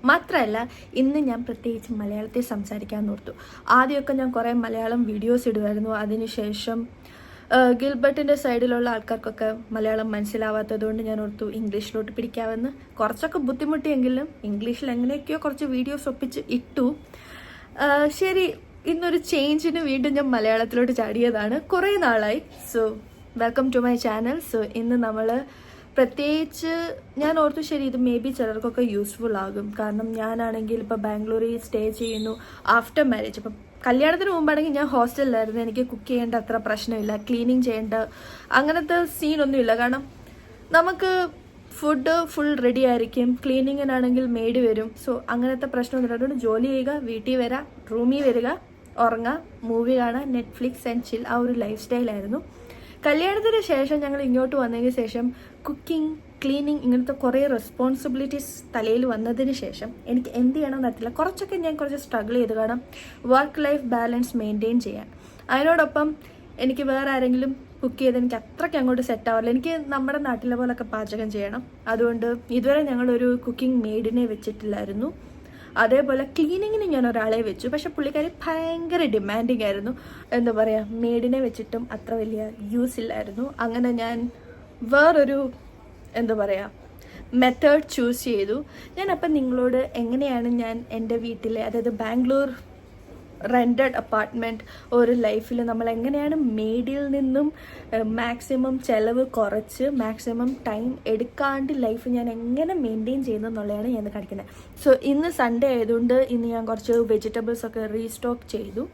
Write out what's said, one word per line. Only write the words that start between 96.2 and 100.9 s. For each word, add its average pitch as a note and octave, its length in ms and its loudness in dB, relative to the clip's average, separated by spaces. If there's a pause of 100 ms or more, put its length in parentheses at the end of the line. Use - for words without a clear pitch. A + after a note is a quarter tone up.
മെയ്ഡിൽ A#3+ 440 -2 (120)
നിന്നും, C#4 320 2 (480)
ഏഹ്, A3 120 0 (140)
മാക്സിമം B3+ 540 -2 (120)
ചെലവ് A#3 360 2 (140)
കുറച്ച് G#3+ 500 0 (160)
മാക്സിമം A#3 480 -2 (180)
ടൈം A3 180 -4 (260)